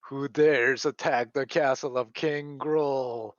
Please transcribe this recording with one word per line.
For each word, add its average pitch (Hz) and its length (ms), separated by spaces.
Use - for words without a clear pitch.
Who 139 180
dares 135 580
attack 127 480
the 135 120
castle 135 520
of 113 160
King 147 440
Gruul? 135 800